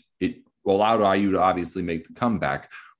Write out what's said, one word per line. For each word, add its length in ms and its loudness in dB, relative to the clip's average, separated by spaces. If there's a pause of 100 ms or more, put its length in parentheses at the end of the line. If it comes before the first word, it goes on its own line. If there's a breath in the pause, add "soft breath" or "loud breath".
(200)
it 220 -4 (240)
allowed 340 2
I 140 4
U 180 0
to 80 2
obviously 400 0
make 260 -6
the 60 -20
comeback. 580 -4 (300 loud breath)